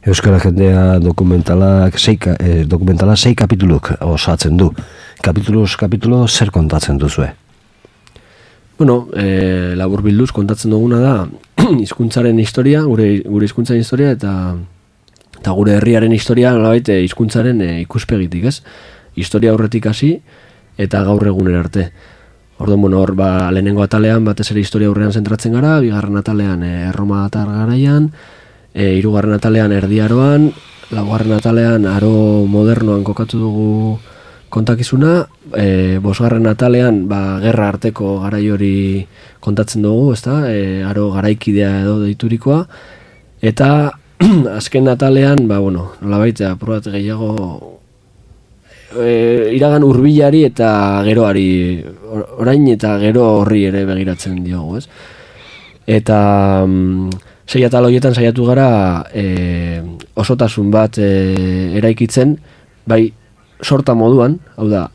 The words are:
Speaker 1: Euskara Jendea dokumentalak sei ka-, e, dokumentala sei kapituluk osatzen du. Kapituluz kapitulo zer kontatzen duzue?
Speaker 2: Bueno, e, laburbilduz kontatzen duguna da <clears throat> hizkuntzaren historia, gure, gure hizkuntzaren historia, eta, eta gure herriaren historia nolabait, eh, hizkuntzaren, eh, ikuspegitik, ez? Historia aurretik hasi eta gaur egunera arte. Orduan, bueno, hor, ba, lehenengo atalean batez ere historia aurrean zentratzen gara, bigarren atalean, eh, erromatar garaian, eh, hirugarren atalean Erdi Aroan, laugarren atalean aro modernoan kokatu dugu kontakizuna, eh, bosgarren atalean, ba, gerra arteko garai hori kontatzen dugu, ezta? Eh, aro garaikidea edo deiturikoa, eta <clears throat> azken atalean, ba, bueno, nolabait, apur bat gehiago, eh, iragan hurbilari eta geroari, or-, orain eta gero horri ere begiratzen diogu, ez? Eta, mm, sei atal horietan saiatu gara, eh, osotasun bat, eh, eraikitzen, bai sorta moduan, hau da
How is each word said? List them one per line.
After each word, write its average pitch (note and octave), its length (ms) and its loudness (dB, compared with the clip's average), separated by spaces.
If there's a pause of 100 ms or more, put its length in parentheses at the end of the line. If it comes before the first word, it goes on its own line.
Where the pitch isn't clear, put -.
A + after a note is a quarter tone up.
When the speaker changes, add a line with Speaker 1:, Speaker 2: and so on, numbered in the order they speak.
Speaker 1:
Euskara F#2+ 300 4
Jendea F#2 640 4
dokumentalak F2+ 960 2
sei G#2+ 180 2
ka-, F2+ 220 -2
e, E2+ 260 2
dokumentala F2+ 520 2
sei B2 180 2
kapituluk F#2 640 2
osatzen E2 580 0
du. F2+ 140 4 (500)
Kapituluz G2+ 540 0
kapitulo A#2 520 0
zer G2+ 280 0
kontatzen D2+ 420 0
duzue? C#2+ 300 -2 (1500)
Speaker 2:
Bueno, B2 320 2
e, F#2 640 -2
laburbilduz G2+ 560 0
kontatzen G#2+ 400 -2
duguna A#2 320 2
da C3+ 120 2 (440)
<clears throat> D#3 240 2
hizkuntzaren A#2 560 0
historia, C3+ 480 2
gure, A2 300 2 (100)
gure G#2 220 0
hizkuntzaren A#2 340 -2
historia, C3+ 320 0
eta, G2+ 160 -6 (1080)
eta F#2+ 160 -4
gure G2+ 220 2
herriaren A2+ 360 2
historia B2 400 2
nolabait, A2+ 360 2
eh, F#2+ 160 2
hizkuntzaren, A2+ 560 -2
eh, E2+ 240 -4
ikuspegitik, F#2 600 -4
ez? C3+ 160 -4 (540)
Historia G#2+ 360 -2
aurretik A2 360 -2
hasi C#3+ 320 -2 (580)
eta G2+ 260 -2
gaur G2+ 240 0
egunera F#2 320 0
arte. F2 300 -4 (680)
Orduan, G2+ 220 0
bueno, F#2+ 180 2
hor, F#2+ 160 0
ba, F#2 360 0
lehenengo G2+ 320 0
atalean A2 420 0
batez G#2+ 260 -4
ere G#2 80 -2
historia G#2 280 -2
aurrean G2+ 260 0
zentratzen A2 420 -4
gara, D3+ 240 2
bigarren G#2 400 -2
atalean, G2 440 -4
eh, F2 260 -6
erromatar G2+ 580 -4
garaian, C3 640 0 (640)
eh, G2 240 0
hirugarren G#2 360 0
atalean A2 380 0
Erdi G2 280 0
Aroan, C3+ 520 2 (400)
laugarren A2 460 -4
atalean A#2 480 2
aro G#2 600 2
modernoan G#2 560 2
kokatu A2 360 -4
dugu G#2+ 600 -2 (500)
kontakizuna, B2 800 0 (280)
eh, F#2+ 460 0
bosgarren A2+ 460 0
atalean, A#2+ 600 2
ba, G2 320 -4
gerra G#2+ 300 0
arteko G2+ 520 -4
garai G#2 280 -2
hori G2 580 -2 (320)
kontatzen G#2 440 -4
dugu, A#2 300 2
ezta? B2+ 380 -4
Eh, F#2+ 320 -4
aro G2+ 280 -4
garaikidea G2+ 720 -2
edo G#2 180 -2
deiturikoa, A2+ 640 -2 (760)
eta C#3 500 0 (280)
<clears throat> D3+ 380 2
azken C3 300 0
atalean, C3+ 600 2
ba, G2+ 120 0
bueno, F#2 420 -4
nolabait, G#2 420 -2
apur G2 320 -6
bat G#2 160 -10
gehiago, G2+ 880 -8 (1200)
eh, A#2 560 2
iragan D3 320 2
hurbilari C#3+ 560 4
eta A#2 280 0 (360)
geroari, F#2+ 720 0 (300)
or-, A2 180 -8 (160)
orain C3+ 240 4
eta G#2+ 320 0
gero A2 240 2 (160)
horri G2+ 300 2
ere G2 180 -2
begiratzen F#2 560 -4
diogu, F2+ 380 -8
ez? - 80 -20 (960)
Eta, G#2+ 320 2 (480)
mm, F#2 540 -2 (260)
sei C3 180 0
atal B2 220 2
horietan B2 300 2
saiatu A#2+ 320 0
gara, B2+ 200 4 (440)
eh, F2 640 -4 (400)
osotasun A2 520 0
bat, A2 280 0
eh, F#2+ 800 0
eraikitzen, A#2 560 0 (500)
bai A2+ 200 2 (560)
sorta C3+ 340 0
moduan, B2 440 2 (180)
hau G#2+ 100 -2
da G2 280 -2